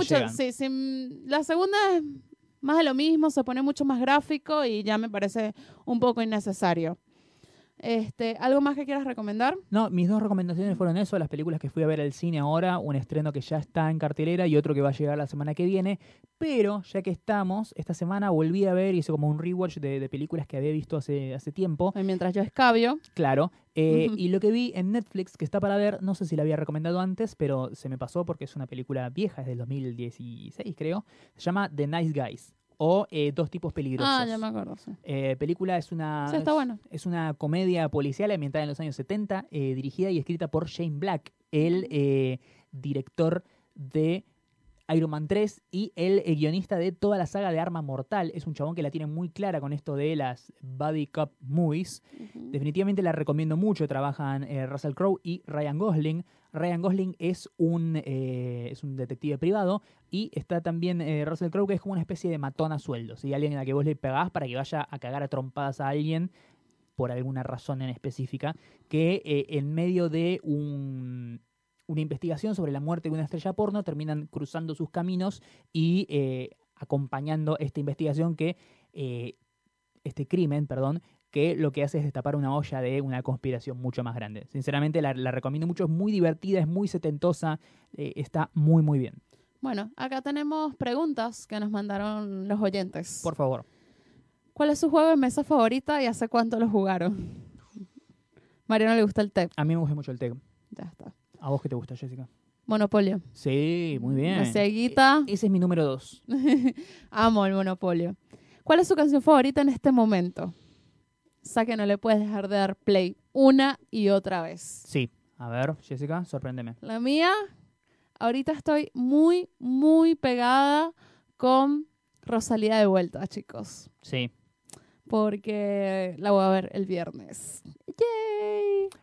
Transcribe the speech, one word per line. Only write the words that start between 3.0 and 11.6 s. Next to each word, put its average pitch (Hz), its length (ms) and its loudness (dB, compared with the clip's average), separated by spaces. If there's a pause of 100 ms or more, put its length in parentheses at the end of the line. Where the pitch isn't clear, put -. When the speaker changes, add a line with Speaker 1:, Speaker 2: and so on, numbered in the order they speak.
Speaker 1:
se 277 140 2
pone 254 180 -4
mucho 285 240 0
más 254 160 2
gráfico 285 640 2
y 220 180 0
ya 214 140 2
me 220 120 -2
parece 208 440 -2 (320)
un 240 140 0
poco 233 240 4
innecesario. 185 720 0 (840)
Este, 226 600 -2
¿algo 269 220 4
más 285 140 2
que 277 100 -4
quieras 277 180 -2
recomendar? 233 540 -2 (120)
Speaker 2:
No, 214 200 2
mis 175 180 2
dos 214 160 2
recomendaciones 190 540 0
fueron 175 180 2
eso, 196 240 0
las 151 80 0
películas 156 320 -4
que 139 100 -6